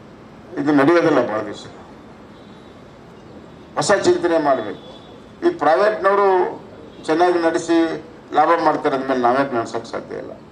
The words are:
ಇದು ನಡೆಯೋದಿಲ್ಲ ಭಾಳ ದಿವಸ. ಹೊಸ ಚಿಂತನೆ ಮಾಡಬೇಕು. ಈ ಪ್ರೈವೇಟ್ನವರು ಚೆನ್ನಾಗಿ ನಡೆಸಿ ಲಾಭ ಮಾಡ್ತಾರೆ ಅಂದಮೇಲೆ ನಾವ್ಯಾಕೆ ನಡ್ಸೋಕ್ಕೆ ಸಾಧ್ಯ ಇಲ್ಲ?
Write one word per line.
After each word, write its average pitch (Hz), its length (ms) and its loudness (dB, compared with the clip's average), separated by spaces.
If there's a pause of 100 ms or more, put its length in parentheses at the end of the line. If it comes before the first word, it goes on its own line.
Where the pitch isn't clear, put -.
(640)
ಇದು 147 100 0
ನಡೆಯೋದಿಲ್ಲ 147 540 4
ಭಾಳ 104 180 -6
ದಿವಸ. 104 220 -14 (2000)
ಹೊಸ - 180 -2
ಚಿಂತನೆ 175 460 2
ಮಾಡಬೇಕು. 123 560 -4 (520)
ಈ 175 40 4
ಪ್ರೈವೇಟ್ನವರು 190 1080 2 (440)
ಚೆನ್ನಾಗಿ 170 380 2
ನಡೆಸಿ 165 640 0 (300)
ಲಾಭ 151 140 4 (160)
ಮಾಡ್ತಾರೆ 147 320 0
ಅಂದಮೇಲೆ 131 240 -2
ನಾವ್ಯಾಕೆ 127 360 0
ನಡ್ಸೋಕ್ಕೆ 113 340 -6
ಸಾಧ್ಯ - 260 -10
ಇಲ್ಲ? - 140 -12 (220)